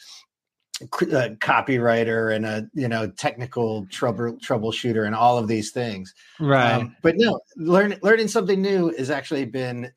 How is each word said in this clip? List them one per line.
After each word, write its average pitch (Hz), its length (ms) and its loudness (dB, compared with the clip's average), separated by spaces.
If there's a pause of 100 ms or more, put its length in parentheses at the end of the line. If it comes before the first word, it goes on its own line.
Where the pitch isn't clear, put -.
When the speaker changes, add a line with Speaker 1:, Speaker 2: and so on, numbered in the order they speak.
(920)
Speaker 1:
cr-, 165 260 0
a 120 200 0
copywriter 117 1000 2
and 110 100 -2
a, 110 300 -6
you 131 140 -2
know, 113 200 -2
technical 113 760 -4
trouble-, 117 480 -4
troubleshooter 110 720 -2
and 107 80 -2
all 120 240 4
of 107 100 -2
these 107 220 -2
things. 104 420 -6 (260)
Speaker 2:
Right. 135 340 4
Speaker 1:
Um, 120 300 -2
but 165 140 4
no, 208 240 2 (160)
learn-, 190 460 2
learning 220 260 4
something 196 320 0
new 185 360 0
has 131 140 -4
actually 139 340 -4
been, 123 520 -6